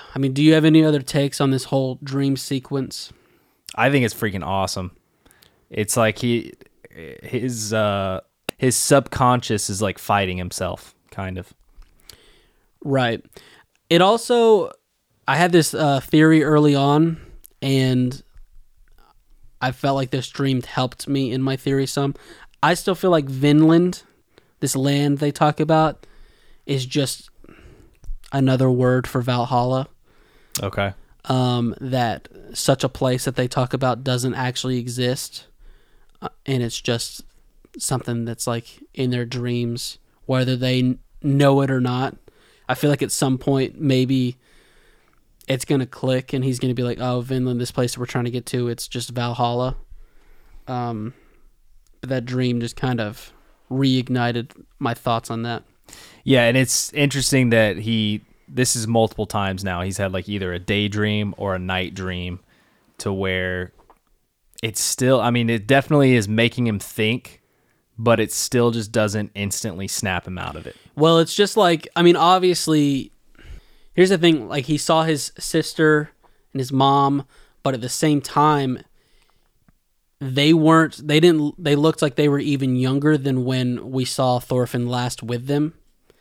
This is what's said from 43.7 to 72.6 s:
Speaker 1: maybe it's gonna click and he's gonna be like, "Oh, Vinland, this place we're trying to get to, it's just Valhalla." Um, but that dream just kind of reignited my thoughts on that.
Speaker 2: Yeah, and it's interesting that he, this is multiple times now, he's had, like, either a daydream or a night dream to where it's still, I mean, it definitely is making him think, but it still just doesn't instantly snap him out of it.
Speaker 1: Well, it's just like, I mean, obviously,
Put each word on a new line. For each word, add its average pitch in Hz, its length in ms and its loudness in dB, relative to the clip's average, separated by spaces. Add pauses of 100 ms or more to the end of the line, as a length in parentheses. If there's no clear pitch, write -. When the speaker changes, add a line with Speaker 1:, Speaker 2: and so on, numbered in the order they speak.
Speaker 1:
maybe 131 580 0 (1080)
it's 131 160 -4
gonna 135 220 0
click 131 480 -4
and 135 100 -2
he's 131 140 -2
gonna 127 160 -2
be 123 80 -4
like, 120 180 -4
"Oh, 123 220 -2
Vinland, 127 400 -2
this 120 100 -6
place 123 280 -4
we're 123 80 -6
trying 120 180 -4
to 120 60 -4
get 123 160 -8
to, 123 200 -4
it's 117 200 -8
just 123 240 -10
Valhalla." 120 640 -2 (920)
Um, 120 460 -8 (880)
but 127 80 -12
that 127 160 -2
dream 123 360 -2
just 117 140 -8
kind 127 240 -4
of 107 320 -8 (380)
reignited 123 800 -2 (300)
my 120 160 -4
thoughts 113 340 -4
on 113 140 -6
that. 117 180 -8 (640)
Speaker 2:
Yeah, 127 220 6
and 117 120 4
it's - 360 0
interesting 135 580 2
that 110 260 4
he, 107 440 -2 (260)
this 127 280 0
is 110 120 -4
multiple 113 400 2
times 95 360 -4
now, 90 200 -4
he's 95 140 -6
had, 98 160 -2
like, 92 140 -6
either 95 240 -4
a 87 60 -6
daydream 104 800 -2
or 98 160 -4
a 92 60 -4
night 92 340 -4
dream 90 460 -8 (580)
to 101 160 -6
where 92 580 -4 (920)
it's 110 180 -8
still, 127 400 0
I 120 80 0
mean, 120 220 0
it 107 160 -4
definitely 135 480 4
is 104 120 2
making 117 380 0
him 107 140 -2
think, - 640 -6 (520)
but 113 240 2
it 107 140 -2
still 120 380 0
just 113 200 -6
doesn't 107 440 -2
instantly 98 520 -6
snap 92 380 -4
him 90 140 -10
out 85 160 -10
of 82 100 -14
it. - 100 -16 (200)
Speaker 1:
Well, 165 240 4
it's - 160 0
just 202 200 0
like, 175 400 2
I 170 60 2
mean, 175 140 8
obviously, 156 960 2 (840)